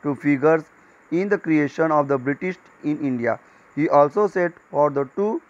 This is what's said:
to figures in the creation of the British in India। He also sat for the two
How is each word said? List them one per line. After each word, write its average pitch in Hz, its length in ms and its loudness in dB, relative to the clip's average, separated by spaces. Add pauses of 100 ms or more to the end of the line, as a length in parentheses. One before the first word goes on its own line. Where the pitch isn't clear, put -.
to 143 100 -2 (100)
figures 147 400 2 (480)
in 185 160 -2
the 196 100 0
creation 156 540 0
of 147 160 2
the 139 100 0
British 143 400 -4 (260)
in 151 140 -4 (120)
India। 117 280 -2 (380)
He 151 120 0
also 147 380 4
sat 175 320 -2 (120)
for 147 200 0
the 139 140 -2 (120)
two 214 340 -4